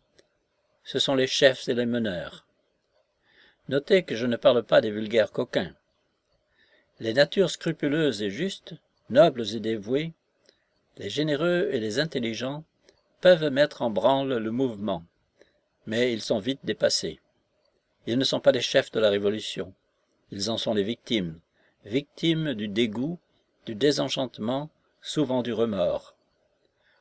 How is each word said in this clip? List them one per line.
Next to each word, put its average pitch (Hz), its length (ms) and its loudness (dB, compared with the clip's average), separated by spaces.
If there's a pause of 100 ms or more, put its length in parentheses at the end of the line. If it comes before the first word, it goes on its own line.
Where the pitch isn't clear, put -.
(840)
Ce - 160 -4
sont 139 160 0
les 131 100 2
chefs 131 420 4
et 127 60 0
les 120 120 -2
meneurs. 107 600 -4 (1200)
Notez 175 360 2
que - 100 -6
je 117 120 -2
ne 120 100 0
parle 123 260 6
pas 147 180 4
des 110 120 0
vulgaires 107 400 0
coquins. 123 420 -4 (1300)
Les 113 140 -2
natures 160 360 2
scrupuleuses 147 720 -2
et 101 80 -2
justes, 165 440 -8 (360)
nobles 120 460 4
et 113 40 -6
dévouées, 113 520 -4 (840)
les 101 120 -10
généreux 156 640 0
et 127 80 0
les 107 180 -4
intelligents 131 640 -4 (580)
peuvent 160 300 6
mettre 143 320 0
en 120 80 0
branle 131 460 2
le 110 160 -4
mouvement, 104 520 -2 (800)
mais 120 280 0
ils 110 100 -6
sont 120 160 -2
vite 113 260 -6
dépassés. 101 560 -2 (880)
Ils 240 120 0
ne 262 60 2
sont - 140 0
pas 135 140 4
les 123 80 2
chefs - 320 0
de 113 80 -2
la 107 100 6
révolution. 101 640 -2 (560)
Ils 101 180 -6
en 110 100 -2
sont 117 160 -2
les 101 100 2
victimes, 98 560 -4 (440)
victimes 151 680 -2
du 107 140 -6
dégoût, 117 500 -2 (460)
du 113 100 -10
désenchantement, 135 960 -2 (320)
souvent 127 400 -2
du 120 100 -4
remords. 98 640 -2 (840)